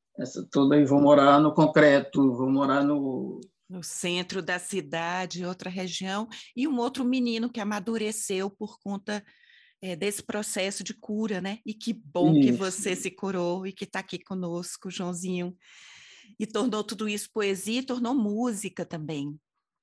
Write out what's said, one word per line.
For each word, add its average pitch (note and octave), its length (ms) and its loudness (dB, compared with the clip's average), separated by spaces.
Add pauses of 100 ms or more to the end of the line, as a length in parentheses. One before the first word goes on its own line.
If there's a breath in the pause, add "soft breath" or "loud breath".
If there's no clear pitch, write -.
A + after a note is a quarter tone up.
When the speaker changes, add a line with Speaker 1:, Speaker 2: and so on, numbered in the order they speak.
(180)
Speaker 1:
essa - 320 -8
toda, C#3 260 4
e D3 80 8
vou C#3 160 4
morar C#3+ 400 8
no D3+ 140 4
concreto, C#3+ 800 6
vou C3 160 0
morar C#3 340 2
no C3+ 560 -2 (300)
Speaker 2:
No F3+ 120 -12
centro F3+ 600 -4
da F3+ 160 -4
cidade, F3 880 -6
outra F#3 240 -8
região, F#3+ 580 -6 (280 loud breath)
e B3+ 100 -2
um C4+ 120 -2
outro B3+ 260 -2
menino A#3+ 460 0
que A#3 100 -8
amadureceu G#3 880 -4
por - 300 -12
conta, G3+ 440 -8 (560 soft breath)
é, F#3 140 -8
desse G3+ 280 -4
processo G3+ 600 -4
de F#3 100 -10
cura, G#3+ 480 -4
né? G3 240 -6
E G#3+ 80 -8
que A3+ 200 -6
bom - 400 2
que C#3 180 6
Speaker 1:
Isso. A#2+ 80 2
Speaker 2:
você F#3 380 -4
se F#3 140 -6
curou F#3 560 -4
e G3 60 -8
que F#3+ 140 -10
tá - 140 -8
aqui F#3 180 -10
conosco, F3+ 720 -8
Joãozinho. F3+ 680 -6 (840 loud breath)
E G#3+ 80 -4
tornou A3 360 0
tudo G#3+ 260 -4
isso G#3 240 -4
poesia G3+ 480 -2
e C4 60 -6
tornou B3 280 -2
música G#3 720 -2
também, D3+ 540 -8 (440)